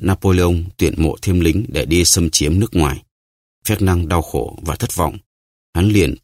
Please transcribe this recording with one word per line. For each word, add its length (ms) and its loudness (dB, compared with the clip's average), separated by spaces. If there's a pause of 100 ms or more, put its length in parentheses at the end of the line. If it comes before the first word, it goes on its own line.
Napoleon 640 0 (120)
tuyển 220 0
mộ 240 0
thêm 180 0
lính 280 0
để 160 -4
đi 200 2
xâm 260 2
chiếm 280 0
nước 160 0
ngoài. 280 0 (640)
Ferdinand 440 0
đau 140 0
khổ 400 -6
và 140 -4
thất 180 -6
vọng. 240 -2 (560)
Hắn 140 2
liền 360 2